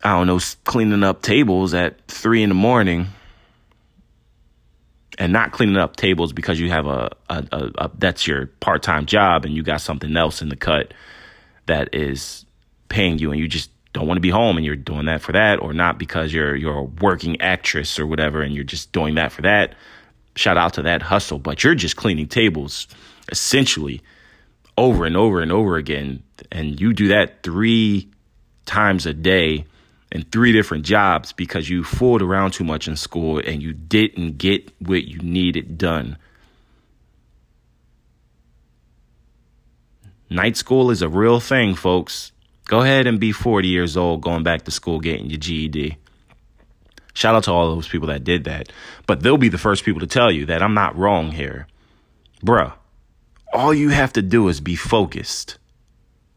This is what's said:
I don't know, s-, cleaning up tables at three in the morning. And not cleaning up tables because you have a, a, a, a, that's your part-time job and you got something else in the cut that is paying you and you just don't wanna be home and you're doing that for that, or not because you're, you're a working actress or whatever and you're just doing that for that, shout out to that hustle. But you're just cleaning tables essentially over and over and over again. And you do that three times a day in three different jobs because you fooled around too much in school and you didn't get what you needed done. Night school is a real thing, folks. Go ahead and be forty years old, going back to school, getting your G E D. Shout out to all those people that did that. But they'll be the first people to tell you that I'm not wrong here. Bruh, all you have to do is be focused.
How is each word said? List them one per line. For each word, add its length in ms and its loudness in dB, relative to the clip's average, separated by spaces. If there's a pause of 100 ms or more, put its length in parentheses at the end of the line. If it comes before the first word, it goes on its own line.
I 80 0
don't 160 2
know, 100 2
s-, 280 -6
cleaning 400 2
up 180 0
tables 520 2
at 340 -2
three 340 2
in 60 4
the 60 2
morning. 540 2 (2000)
And 140 0
not 200 0
cleaning 240 2
up 200 0
tables 360 0
because 260 -4
you 120 -2
have 160 0
a, 240 -4 (180)
a, 240 -6
a, 260 -4
a, 180 -4
that's 300 -2
your 200 -2
part-time 600 -2
job 380 4
and 100 -6
you 80 -2
got 180 -2
something 360 -4
else 260 0
in 60 -6
the 80 -8
cut 360 -2 (760)
that 280 -2
is 500 -6 (440)
paying 300 0
you 120 -2
and 100 -2
you 60 -2
just 240 -6 (220)
don't 140 -4
wanna 140 0
be 100 2
home 260 2
and 80 -2
you're 120 -4
doing 300 -6
that 140 -2
for 120 -8
that, 280 4
or 120 -6
not 260 0
because 340 -4
you're, 220 -2
you're 240 -4
a 40 -4
working 580 -2
actress 580 -2
or 80 -2
whatever 360 -2
and 120 -4
you're 100 -6
just 280 -12
doing 240 -2
that 160 0
for 100 -12
that, 320 2 (600)
shout 220 2
out 180 2
to 80 -4
that 200 0
hustle. 360 -2
But 240 -6
you're 120 4
just 220 -2
cleaning 300 -2
tables 640 -2 (420)
essentially 720 -2 (800)
over 260 2
and 120 0
over 240 4
and 120 -2
over 240 2
again. 460 -6 (280)
And 300 -6
you 120 2
do 160 2
that 340 2
three 640 0 (560)
times 420 2
a 60 -4
day 540 2 (440)
in 140 -8
three 280 2
different 320 2
jobs 480 2
because 360 -8
you 160 -2
fooled 380 2
around 300 0
too 120 -6
much 240 -6
in 80 -6
school 420 -4
and 240 -6
you 100 -8
didn't 640 0
get 400 -2
what 260 -2
you 140 -14
needed 600 -2
done. 380 -2 (4000)
Night 260 0
school 340 2
is 120 0
a 60 0
real 320 4
thing, 340 0
folks. 580 -2 (340)
Go 140 2
ahead 260 4
and 140 2
be 120 2
forty 360 2
years 300 0
old, 240 0
going 200 -2
back 220 0
to 60 -10
school, 300 -4
getting 280 -4
your 100 -8
G 260 -6
E 40 -4
D. 280 -6 (1160)
Shout 220 2
out 100 4
to 80 0
all 220 2
those 140 -6
people 200 -4
that 160 -6
did 200 0
that. 280 -10 (340)
But 160 -2
they'll 140 6
be 140 4
the 80 0
first 260 0
people 160 -2
to 60 -4
tell 260 4
you 140 -4
that 160 0
I'm 100 2
not 240 2
wrong 360 2
here. 340 -10 (760)
Bruh, 300 2 (800)
all 220 4
you 160 4
have 240 2
to 80 2
do 260 4
is 120 0
be 160 -4
focused. 800 -2 (800)